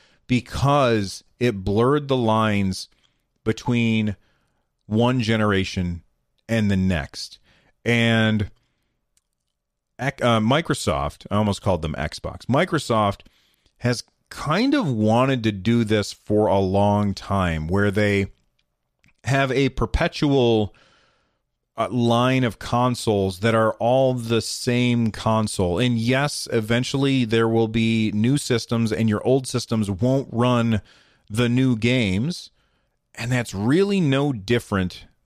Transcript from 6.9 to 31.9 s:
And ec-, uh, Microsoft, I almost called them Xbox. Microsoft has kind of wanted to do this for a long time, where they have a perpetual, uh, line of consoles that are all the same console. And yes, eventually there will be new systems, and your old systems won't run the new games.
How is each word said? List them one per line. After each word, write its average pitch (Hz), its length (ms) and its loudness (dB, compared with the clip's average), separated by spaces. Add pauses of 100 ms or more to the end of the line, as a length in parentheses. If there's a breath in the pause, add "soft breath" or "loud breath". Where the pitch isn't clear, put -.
And 113 680 2 (1500)
ec-, 131 240 -6
uh, 117 180 4
Microsoft, 110 880 -2
I 98 60 -2
almost 104 260 0
called 90 200 0
them 80 120 -4
Xbox. 80 520 -10
Microsoft 120 760 -2 (560 soft breath)
has 120 260 -2 (240)
kind 226 460 -2
of 247 140 0
wanted 120 560 2
to 110 80 2
do 113 300 0
this 107 300 0
for 107 340 0
a 95 120 2
long 101 560 2
time, 85 540 -2
where 101 220 0
they 101 360 0 (1000)
have 135 280 0
a 135 180 2
perpetual, 120 1040 0 (1000 soft breath)
uh, 113 140 -2
line 123 540 2
of 113 140 -4
consoles 107 840 -2
that 113 140 2
are 110 200 2
all 127 400 2
the 117 260 -2
same 120 720 0
console. 104 680 -2
And 120 200 0
yes, 127 540 -2
eventually 127 720 0
there 113 240 2
will 113 200 2
be 113 440 0
new 113 240 2
systems, 117 560 -2
and 113 160 0
your 107 180 0
old 131 200 2
systems 110 440 -2
won't 127 400 0
run 117 520 0 (460 soft breath)
the 117 200 0
new 127 280 2
games. 117 720 -2 (640)